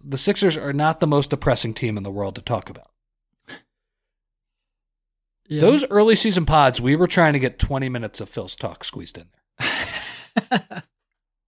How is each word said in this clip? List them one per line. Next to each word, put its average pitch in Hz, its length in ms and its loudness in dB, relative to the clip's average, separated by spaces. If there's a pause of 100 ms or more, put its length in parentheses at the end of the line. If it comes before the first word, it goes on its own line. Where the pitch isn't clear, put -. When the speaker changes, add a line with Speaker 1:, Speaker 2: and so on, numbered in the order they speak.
Speaker 1:
the 139 140 -8
Sixers - 380 0
are 143 160 -6
not 151 280 0
the 175 60 2
most 143 240 2
depressing 127 420 0
team 110 240 -4
in 101 60 -6
the 98 80 -8
world 98 240 -6
to - 80 -16
talk 107 260 -6
about. - 220 -20 (2500)
Speaker 2:
Yeah. 151 120 -4
Speaker 1:
Those 269 300 6
early 214 260 6
season 180 300 0
pods, 143 340 4
we 131 160 2
were 175 120 4
trying 160 260 4
to 143 40 0
get 127 200 -2
twenty 135 300 -2
minutes 117 320 -8
of 101 80 -10
Phil's - 280 -12
talk - 280 -12
squeezed - 340 -14
in - 80 -20 (320)
there. - 1300 -6
Speaker 2:
<laughs> - 60 -20 (560)